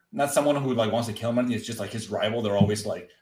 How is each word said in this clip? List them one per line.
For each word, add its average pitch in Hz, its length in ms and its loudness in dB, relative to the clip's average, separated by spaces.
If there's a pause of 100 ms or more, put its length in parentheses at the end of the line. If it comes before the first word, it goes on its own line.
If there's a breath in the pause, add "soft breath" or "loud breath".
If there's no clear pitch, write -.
(140)
Not 143 180 0
someone 147 240 4
who, 135 180 0
like, 110 200 2
wants 113 160 0
to 104 40 -6
kill 113 180 -2
him 120 80 2
or - 20 2
anything. 123 160 0
It's 107 100 -6
just, 113 140 -6
like, 98 100 -6
his 110 180 -8
rival. 104 320 0
They're 104 140 0
always, 101 300 0
like, 85 240 -8 (120)